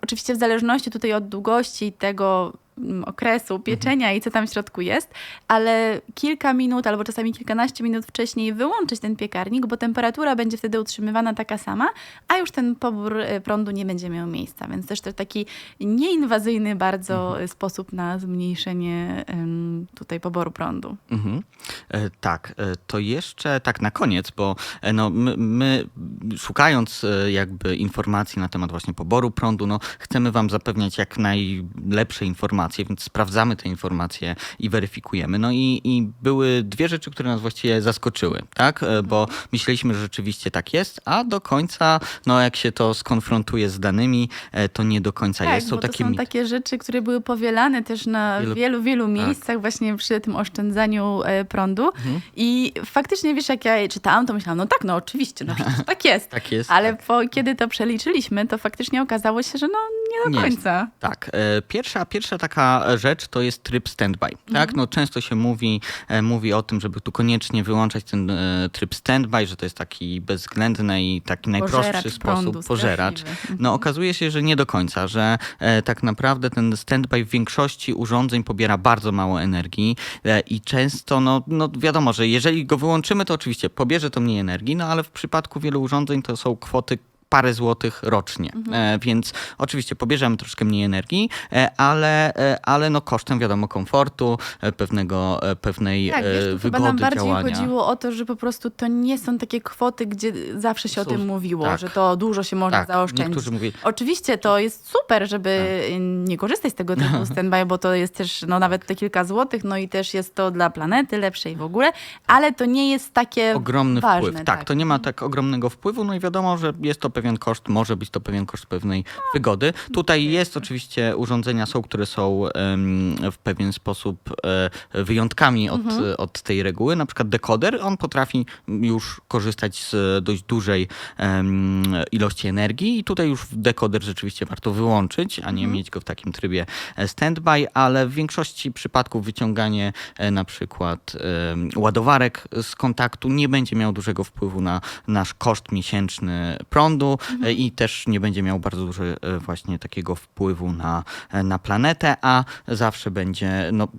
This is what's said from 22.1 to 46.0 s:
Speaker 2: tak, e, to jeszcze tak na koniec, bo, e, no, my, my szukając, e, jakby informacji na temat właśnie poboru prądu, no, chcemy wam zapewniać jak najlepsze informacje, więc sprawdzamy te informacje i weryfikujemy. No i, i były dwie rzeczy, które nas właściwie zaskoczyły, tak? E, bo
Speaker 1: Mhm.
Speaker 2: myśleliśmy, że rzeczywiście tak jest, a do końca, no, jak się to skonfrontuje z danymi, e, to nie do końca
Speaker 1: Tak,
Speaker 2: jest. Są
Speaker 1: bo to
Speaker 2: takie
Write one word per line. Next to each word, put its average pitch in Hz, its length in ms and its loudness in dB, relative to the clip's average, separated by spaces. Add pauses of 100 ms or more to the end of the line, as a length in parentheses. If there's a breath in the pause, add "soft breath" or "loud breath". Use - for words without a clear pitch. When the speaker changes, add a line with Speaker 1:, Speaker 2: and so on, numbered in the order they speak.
Speaker 2:
tak, - 360 -4
e, 98 160 -4 (140)
to 107 120 -4
jeszcze 131 600 -2
tak - 200 -4
na 104 100 0
koniec, 98 400 0
bo, 98 260 -2 (260 loud breath)
e, 107 100 0
no, 110 180 2
my, 117 260 0
my 120 480 2 (540)
szukając, 143 680 2
e, 101 280 2
jakby 95 440 0
informacji 101 640 -2
na 90 80 -2
temat 90 220 -4
właśnie 85 240 -6
poboru 117 360 2
prądu, 110 360 0
no, 104 140 0 (180 loud breath)
chcemy 120 340 0
wam 110 180 4
zapewniać 104 480 -2
jak - 200 -2
najlepsze 101 1040 0
informacje, 92 600 -2
więc 95 180 -6
sprawdzamy 107 540 0
te 92 120 -8
informacje 87 680 -4 (220 loud breath)
i 101 120 -2
weryfikujemy. 95 680 -2
No 113 140 2
i, 131 320 2
i 120 240 2 (140)
były 131 400 4
dwie 107 260 -2
rzeczy, 165 220 -6
które 127 200 -4
nas 113 100 0
właściwie 113 420 0
zaskoczyły, 107 600 0 (120)
tak? 139 280 2
E, 107 200 2
bo 107 200 2
Speaker 1:
Mhm. - 180 -4 (120)
Speaker 2:
myśleliśmy, 120 420 0
że 101 60 -2
rzeczywiście 104 500 -6
tak - 240 -4
jest, 185 300 -2
a 208 200 2
do 208 160 -2
końca, 160 600 2 (260 loud breath)
no, 127 140 6
jak 123 160 4
się 117 160 0
to 110 220 2
skonfrontuje 110 760 2
z 95 100 -6
danymi, 120 480 4 (240 loud breath)
e, 101 160 2
to - 140 -2
nie 107 180 4
do 98 120 0
końca 101 320 0
Speaker 1:
Tak, 320 100 4
Speaker 2:
jest. 240 140 0
Są 220 80 0
Speaker 1:
bo 226 60 -2
to 247 60 0
Speaker 2:
takie 247 160 -2